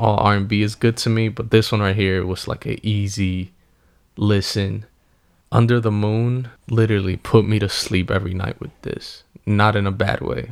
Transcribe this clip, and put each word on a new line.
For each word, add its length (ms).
all 180
R 160
and 140
B 140
is 120
good 240
to 120
me, 180
but 220
this 200
one 120
right 120
here 300
was, 240
like, 160
an 180
easy 720
listen. 680
Under 260
the 140
Moon 560
literally 480
put 260
me 140
to 100
sleep 420
every 220
night 260
with 120
this. 420
Not 320
in 100
a 60
bad 300
way, 300